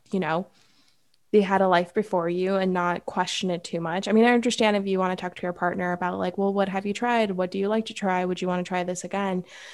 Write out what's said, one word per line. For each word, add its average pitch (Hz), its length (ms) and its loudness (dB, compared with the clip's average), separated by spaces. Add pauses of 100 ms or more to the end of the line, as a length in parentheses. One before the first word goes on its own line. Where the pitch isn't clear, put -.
(100)
you 190 100 0
know, 160 260 -2 (840)
they 208 80 8
had 196 220 4
a 190 60 4
life 175 260 4
before 190 340 0
you 185 280 0
and 190 160 0
not 175 340 -2
question - 440 -2
it 170 140 -4
too 170 160 -6
much. 170 260 -4
I 202 60 0
mean, 220 120 6
I 240 100 6
understand 226 420 2
if 196 100 -2
you 190 120 0
wanna 185 180 0
talk 180 180 -10
to - 80 -12
your 180 100 -4
partner 180 400 -2
about, 180 260 -2
like, 185 200 -2
"Well, 196 140 2
what 196 160 0
have 190 180 -4
you 202 60 0
tried? 226 400 0
What 185 180 -2
do 196 80 -4
you 196 100 0
like 220 180 0
to 220 80 -12
try? 185 300 0
Would 180 160 -2
you 185 80 -2
wanna 180 140 0
try 180 220 -4
this 180 180 -6
again?" 190 420 -2 (300)